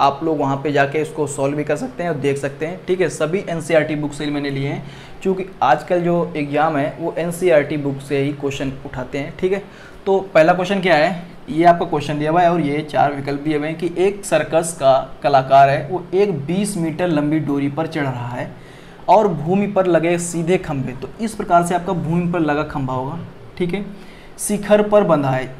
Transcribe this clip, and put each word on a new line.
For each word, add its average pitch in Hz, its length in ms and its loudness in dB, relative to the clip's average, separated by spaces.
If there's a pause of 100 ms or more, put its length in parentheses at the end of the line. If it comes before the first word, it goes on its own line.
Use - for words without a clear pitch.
आप 139 220 2
लोग 160 160 0
वहाँ 139 180 0
पे 143 140 -4
जाके 139 300 2
इसको 151 260 -4
solve 143 300 -2
भी 147 60 -2
कर 147 120 -2
सकते 208 280 -6
हैं 175 60 -2
और 160 80 -2
देख 139 200 0
सकते 139 280 -6
हैं, 180 200 -8
ठीक 185 160 0
है। 160 80 2
सभी 156 400 -2
एनसीईआरटी 160 460 0
बुक 147 180 -4
से 151 120 -8
ही 147 60 -4
मैंने 143 180 -4
लिए 139 180 -4
हैं, 175 160 -6 (400)
क्योंकि 190 220 -2 (180)
आजकल 175 380 2
जो 170 360 0
exam 147 400 0
है 151 220 -2
वो 165 180 -4
एनसीईआरटी 165 600 2
बुक 139 220 -4
से 143 180 -4
ही 139 160 0
question 139 380 -4 (140)
उठाते 131 320 -8
हैं, 160 200 -6
ठीक 185 160 0
है। 196 100 -2 (420)
तो 196 140 4 (140)
पहला 165 200 8
question 185 280 -2
क्या 175 140 4
है, 170 280 2 (260)
ये 156 160 2
आपका 175 200 6
question 147 340 -2
दिया 151 120 0
हुआ 175 100 4
है 170 100 6
और 175 100 2
ये 143 220 0
चार 143 300 2
विकल्प 139 280 -4
दिए 151 160 0
हुए 147 100 -2
हैं 165 100 -6
कि 170 220 -4
एक 202 260 0
circus 170 540 0
का 135 180 6 (260)
कलाकार 139 460 6
है, 139 180 0
वो 175 160 -4 (100)
एक 196 280 2
बीस 180 360 -2
मीटर 165 320 -2
लंबी 147 320 2
डोरी 139 280 0
पर 156 180 -4
चढ़ 156 160 -4
रहा 123 260 -4
है 127 220 -8 (560)
और 202 220 6
भूमि 180 380 0
पर 190 200 2
लगे 170 320 4
सीधे 170 400 0
खंभे, 135 340 -6
तो - 160 -12 (120)
इस 220 140 -4
प्रकार 175 300 4
से 180 100 0
आपका 175 200 -2
भूमि 170 360 0
पर 175 100 0
लगा 151 240 0
खंभा 135 280 -4
होगा, 131 260 -6 (380)
ठीक 180 160 -2
है, 202 120 -6 (540)
शिखर 208 420 2
पर 208 220 4
बंधा 147 260 2
है। 135 300 -2